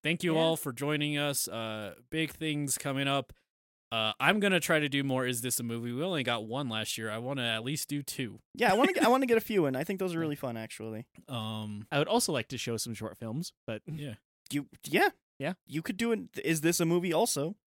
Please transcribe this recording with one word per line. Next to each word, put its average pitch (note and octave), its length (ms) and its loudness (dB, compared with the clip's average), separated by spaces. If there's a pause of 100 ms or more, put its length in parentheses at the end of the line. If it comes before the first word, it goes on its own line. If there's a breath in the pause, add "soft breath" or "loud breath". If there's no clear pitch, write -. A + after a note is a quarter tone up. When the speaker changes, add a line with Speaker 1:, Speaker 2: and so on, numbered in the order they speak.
Speaker 1:
Thank E3 180 0
you E3 120 4
Speaker 2:
Yeah. D#3 40 4
Speaker 1:
all E3 160 4
for D3+ 160 -6
joining D3 460 -2
us. C#3+ 320 -2
Uh, G#2+ 460 -6 (140)
big D#3+ 220 -2
things D3 460 -2
coming C#3 320 -2
up. C#3 240 0 (580)
Uh, A2 280 0
I'm F3 200 6
gonna G3 200 4
try D#3+ 200 4
to D3 100 2
do C#3 140 0
more C3 220 2
Is B2 160 -2
This B2 180 -2
a - 40 -4
Movie? A#2 280 -4
We B2 120 -4
only E3+ 200 -2
got A#2 220 0
one B2+ 240 -4
last A2 280 -4
year. A2+ 140 -4
I G#2+ 60 -4
wanna B2+ 260 -4
at A2+ 200 0
least C#3+ 260 -4
do C#3+ 120 -2
two. A2+ 380 -6 (140)
Speaker 3:
Yeah, G#3+ 180 4
I F#3+ 40 6
wanna D4+ 180 4
get, F4+ 120 2
I A3 40 8
Speaker 1:
<laughs> - 0 -
Speaker 3:
wanna C4 160 6
get A#3 120 4
a A3+ 40 4
few G3 260 2
in. C3 80 0
I C3 80 0
think F#3+ 160 -4
those F3+ 160 -2
are E3 40 0
really D#3 160 0
fun, B2 220 -6
actually. A2 480 -8 (240)
Speaker 1:
Um, A2 640 -6
Speaker 4:
I D3 80 2
would D#3 80 2
also A#3 260 2
like A#2+ 160 -2
to B2+ 80 -8
show A#2 200 -4
some A#2 160 -6
short G2+ 240 -8
films, A#2+ 360 -6 (140)
but A2 180 -8
Speaker 1:
yeah. D3 300 -8 (360)
Speaker 3:
You, C#3+ 160 -2 (180)
yeah. G#3 240 4 (300)
Speaker 4:
Yeah. D3+ 140 -2 (140)
Speaker 3:
You C#3+ 140 -4
could F#3+ 160 -6
do A#3 160 0
an G3 160 -4 (140)
Is D#3 180 2
This E3+ 180 4
a F3 60 4
Movie F3 280 2
also. E3+ 420 2 (140)